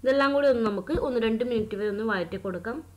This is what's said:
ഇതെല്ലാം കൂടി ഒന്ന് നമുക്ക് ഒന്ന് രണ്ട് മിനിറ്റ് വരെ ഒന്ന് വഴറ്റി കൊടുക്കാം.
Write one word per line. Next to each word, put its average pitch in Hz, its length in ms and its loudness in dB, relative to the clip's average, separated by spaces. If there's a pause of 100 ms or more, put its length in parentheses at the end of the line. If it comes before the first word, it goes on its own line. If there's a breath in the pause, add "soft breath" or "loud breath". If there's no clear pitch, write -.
ഇതെല്ലാം 277 340 4
കൂടി 285 180 4
ഒന്ന് 233 160 2
നമുക്ക് 196 240 -4 (140)
ഒന്ന് 247 180 0
രണ്ട് 220 260 0
മിനിറ്റ് 214 280 -2
വരെ 208 140 -2
ഒന്ന് 214 180 -4
വഴറ്റി 190 340 -4
കൊടുക്കാം. 190 320 -6 (180)